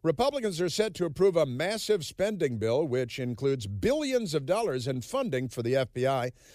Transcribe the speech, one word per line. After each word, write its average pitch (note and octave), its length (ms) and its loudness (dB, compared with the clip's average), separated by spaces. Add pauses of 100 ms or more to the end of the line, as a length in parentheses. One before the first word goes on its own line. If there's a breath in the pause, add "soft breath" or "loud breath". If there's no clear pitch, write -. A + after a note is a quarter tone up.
Republicans G#3+ 580 0
are F3+ 80 2
set G#3 240 0
to F3 140 -2
approve E3+ 280 4
a D#3+ 120 4
massive F3 580 0
spending E3+ 540 -2
bill, A#2 280 2
which B2 320 -2
includes B2+ 480 -2
billions A#3 680 0
of C#3+ 100 0
dollars D#3 420 0
in C3 140 -2
funding C#3 480 -2
for A#2+ 140 -6
the A#2+ 120 2
F C3+ 200 2
B B2+ 120 0
I, B2+ 260 0 (220 loud breath)